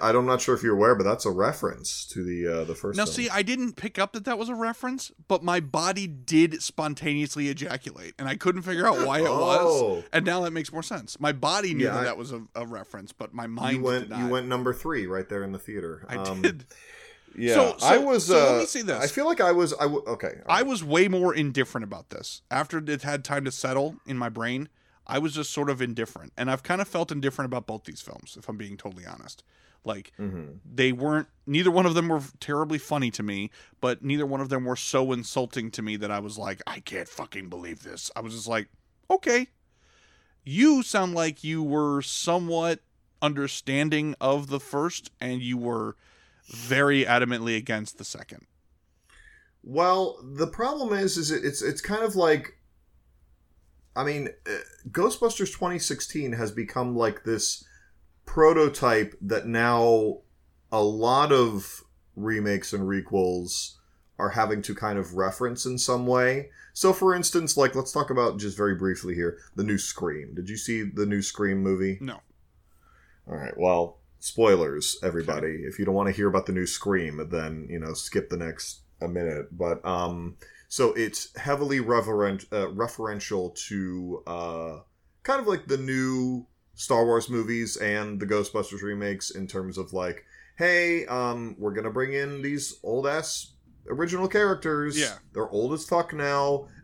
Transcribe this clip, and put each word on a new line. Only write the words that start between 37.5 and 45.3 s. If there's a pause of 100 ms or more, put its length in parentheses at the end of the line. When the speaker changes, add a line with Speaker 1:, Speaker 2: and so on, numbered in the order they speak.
Speaker 2:
this."
I
was
just
like, (420)
"Okay." (920)
You
sound
like
you
were
somewhat (420)
understanding
of
the
first, (100)
and